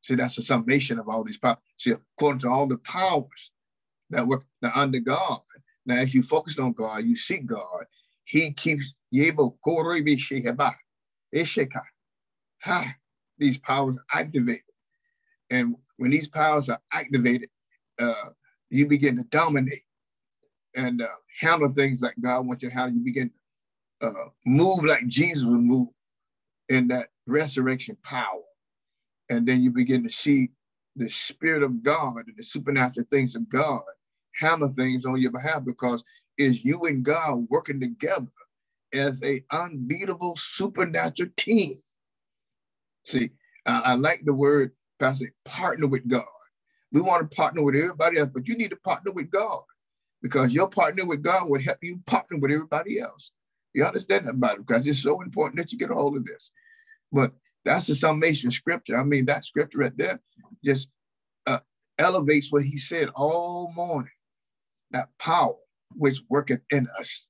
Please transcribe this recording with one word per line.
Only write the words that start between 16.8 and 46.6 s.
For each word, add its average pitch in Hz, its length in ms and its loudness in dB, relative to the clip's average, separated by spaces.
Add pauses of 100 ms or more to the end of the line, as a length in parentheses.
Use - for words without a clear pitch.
activated, 123 580 0 (500)
uh, 107 320 -4 (380)
you 143 160 4
begin 143 300 4
to 123 80 -4
dominate 147 600 0 (920)
and, 123 260 -2
uh, 113 60 -4 (320)
handle 160 300 4
things 139 320 0
like 120 180 -2
God 127 260 0
wants 123 180 -6
you 120 60 -6
to 123 60 -10
handle. 127 220 -2
You 120 60 -2
begin 123 280 -4 (680)
to, 117 60 -2
uh, - 220 -8 (160)
move 165 380 4
like 147 240 2
Jesus 135 380 0
would 120 160 4
move 123 260 4 (800)
in 127 220 2
that 123 180 -2 (200)
resurrection 131 760 -2
power. 104 380 -6 (880)
And 117 180 2
then 127 160 4
you 127 80 4
begin 123 320 2
to 113 60 -4
see 135 400 2 (480)
the 117 120 -4
Spirit - 540 -2
of 123 180 -2
God 139 360 0 (100)
and 110 80 -20
the 117 80 -20
supernatural 127 680 -2
things 131 260 0
of 117 120 -6
God 139 360 -2 (520)
handle 156 320 2
things 127 380 -2
on 131 140 -2
your 127 120 2
behalf, 135 340 -4
because 123 380 -4 (340)
it's 127 260 2
you 156 180 0
and 143 220 -2
God 143 460 0
working 147 300 -2
together 131 480 -4 (640)
as 135 300 -2
a 135 280 -2
unbeatable 170 840 -4
supernatural 170 960 -4
team. 196 380 2 (1300)
See, 120 280 -2 (340)
I, 120 200 0
I 127 100 4
like 135 280 0
the 143 100 2
word, 139 400 4 (260)
Pastor, 131 340 -2 (100)
partner 165 440 -2
with 131 200 0
God. 120 180 0 (680)